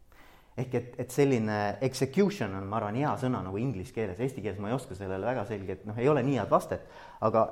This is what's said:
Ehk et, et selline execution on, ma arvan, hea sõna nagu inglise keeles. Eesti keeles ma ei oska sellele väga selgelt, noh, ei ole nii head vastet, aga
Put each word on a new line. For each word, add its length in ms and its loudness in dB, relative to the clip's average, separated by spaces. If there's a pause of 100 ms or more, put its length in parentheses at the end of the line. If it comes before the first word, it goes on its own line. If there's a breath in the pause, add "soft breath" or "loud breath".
(580 soft breath)
Ehk 160 -4
et, 200 -2 (100)
et 100 -10
selline 720 4
execution 720 0
on, 80 -6
ma 140 -2
arvan, 180 -2
hea 140 0 (100)
sõna 240 -2
nagu 160 -4
inglise 320 -4
keeles. 240 -4
Eesti 240 -4
keeles 160 -4
ma 140 -4
ei 20 0
oska 240 -6
sellele 320 -4
väga 160 0
selgelt, 400 -6
noh, 160 -6
ei 80 6
ole 160 4
nii 140 2
head 100 -2
vastet, 380 2 (340 loud breath)
aga 300 6